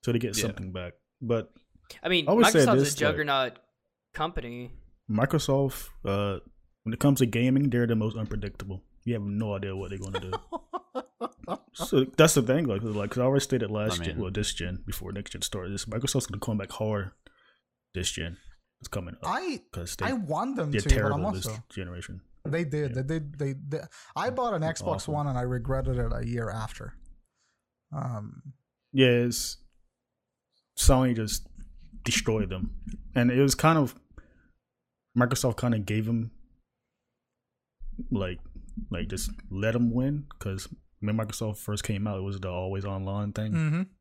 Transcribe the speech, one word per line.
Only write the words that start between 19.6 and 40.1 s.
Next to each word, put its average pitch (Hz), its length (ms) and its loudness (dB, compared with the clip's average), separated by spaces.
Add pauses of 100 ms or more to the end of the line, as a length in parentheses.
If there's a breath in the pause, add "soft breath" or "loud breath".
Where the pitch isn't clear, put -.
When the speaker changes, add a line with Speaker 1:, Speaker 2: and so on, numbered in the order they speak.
Speaker 1:
'cause 87 220 -8
they, - 120 -4
Speaker 4:
I 247 80 0
want 208 420 -2
them 160 160 -2
Speaker 1:
they're 202 80 0
Speaker 4:
to, 165 80 -4
but 139 60 10
I'm 113 80 4
Speaker 1:
terrible 107 300 0
this 92 140 -4
Speaker 4:
also 110 240 -8
Speaker 1:
generation. 90 520 -10 (240)
Speaker 4:
They 160 180 0
did. 143 320 -2
Speaker 1:
Yeah. 131 60 -2
Speaker 4:
They 160 180 -2
did. 147 180 -10
They, 139 140 -2
they, 143 280 -6 (360 loud breath)
I 196 140 0
bought 247 240 0
an 160 80 0
Speaker 1:
They're 160 100 0
Speaker 4:
Xbox 180 300 -2
Speaker 1:
awful. 156 120 -4
Speaker 4:
One 147 140 0
and 131 100 0
I 123 40 0
regretted 127 560 0
it 117 140 2
a 120 140 -2
year 117 240 -2
after. - 440 -8 (1000)
Um, 120 600 -8 (380)
Speaker 1:
Yeah, 131 160 8
it's, 120 500 2 (1200)
Sony 127 360 8
just 110 320 -4 (580)
destroyed 110 440 2
them, 92 260 -4 (400)
and 123 160 6
it 123 120 4
was 139 120 6
kind 160 240 6
of 135 160 2 (1200 soft breath)
Microsoft 123 420 2
kind 120 160 2
of 104 120 -2
gave 107 200 0
them, 117 240 -2 (1800)
like, 92 300 -2 (500)
like, 87 180 -4
just - 220 -4 (200)
let 104 240 0
'em 120 180 4
win, 143 340 0 (120)